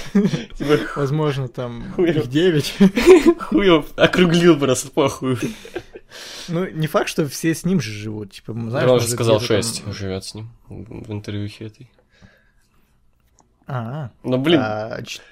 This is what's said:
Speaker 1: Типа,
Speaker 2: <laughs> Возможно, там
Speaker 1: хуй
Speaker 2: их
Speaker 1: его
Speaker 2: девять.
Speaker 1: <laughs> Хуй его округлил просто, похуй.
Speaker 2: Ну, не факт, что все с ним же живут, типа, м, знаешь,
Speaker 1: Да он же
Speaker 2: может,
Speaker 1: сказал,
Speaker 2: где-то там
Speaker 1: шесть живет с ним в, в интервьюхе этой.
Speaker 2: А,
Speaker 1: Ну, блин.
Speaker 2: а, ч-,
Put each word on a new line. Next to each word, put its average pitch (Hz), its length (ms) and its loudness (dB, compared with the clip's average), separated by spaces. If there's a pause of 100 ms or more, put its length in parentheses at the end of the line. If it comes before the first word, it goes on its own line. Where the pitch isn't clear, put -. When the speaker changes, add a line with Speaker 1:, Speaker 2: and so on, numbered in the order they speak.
(580)
Speaker 1:
Типа, 147 200 2 (180)
Speaker 2:
<laughs> - 0 -
Возможно, 139 540 -2
там 120 340 -10 (120)
Speaker 1:
хуй 175 160 2
Speaker 2:
их 147 40 2
Speaker 1:
его 143 100 0
Speaker 2:
девять. 151 480 0 (360)
Speaker 1:
<laughs> 339 320 8
Хуй - 240 0
его 165 200 6 (120)
округлил 170 600 4
просто, 131 320 0
похуй. 131 480 -2 (1120)
Speaker 2:
Ну, 175 220 -4
не 156 180 -4
факт, - 220 -2
что 156 180 -2
все 160 260 -2
с - 120 -6
ним 180 160 2
же 110 100 -6
живут, 107 400 -10
типа, - 200 -16
м, 113 180 -6
знаешь, 123 180 0
Speaker 1:
Да 127 60 6
он 123 60 6
же 110 60 -2
Speaker 2:
может, 117 100 -4
Speaker 1:
сказал, 113 240 4
Speaker 2:
где-то 113 140 0
там 98 100 2
Speaker 1:
шесть - 200 -8 (100)
живет 95 300 -8
с - 100 -14
ним 110 160 -14 (200)
в, - 380 -16
в 110 40 -12
интервьюхе 104 540 -10
этой. 110 260 -20 (1800)
Speaker 2:
А, 127 440 -8 (120)
Speaker 1:
Ну, 127 140 -2
блин. 147 240 4
Speaker 2:
а, 107 420 -6
ч-, - 180 -14 (100)